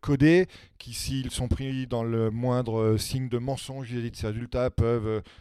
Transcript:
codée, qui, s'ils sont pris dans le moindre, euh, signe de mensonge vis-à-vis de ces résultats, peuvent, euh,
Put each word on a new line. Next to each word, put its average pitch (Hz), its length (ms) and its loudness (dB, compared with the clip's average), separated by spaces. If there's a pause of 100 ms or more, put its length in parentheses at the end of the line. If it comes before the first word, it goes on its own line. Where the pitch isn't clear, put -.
codée, 156 460 6 (300)
qui, 120 160 -16
s'ils 131 380 -4
sont 127 160 -2
pris 131 400 -2
dans 117 160 -2
le 113 260 0
moindre, 117 500 0
euh, 110 180 4
signe 131 320 -4
de 120 80 0
mensonge 131 500 -6
vis-à-vis 117 240 -6
de - 60 -16
ces 113 100 -4
résultats, 120 420 -2
peuvent, 117 380 0
euh, 110 140 -2 (200)